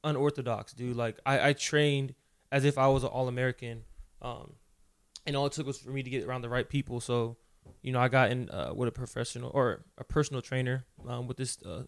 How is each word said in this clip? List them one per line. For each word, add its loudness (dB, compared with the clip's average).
unorthodox, 0
dude. -4
Like, -2
I, 6
I 4
trained 2
as 4
if 4
I 6
was 6
an -2
All-American, -2
um, -10
and -2
all 2
it 0
took -6
was -6
for -14
me -4
to -8
get -2
around -4
the -8
right 0
people. -2
So, 0
you -4
know, 2
I 6
got 6
in, -4
uh, -4
with 0
a -2
professional -8
or 2
a -14
personal 0
trainer, -2
um, -6
with -6
this, -6
uh, -8